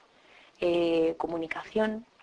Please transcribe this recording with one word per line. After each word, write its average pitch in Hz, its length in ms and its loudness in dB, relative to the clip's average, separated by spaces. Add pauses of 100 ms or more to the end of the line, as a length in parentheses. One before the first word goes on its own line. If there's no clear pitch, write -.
(600)
eh, 165 560 2
comunicación, 214 880 -4 (180)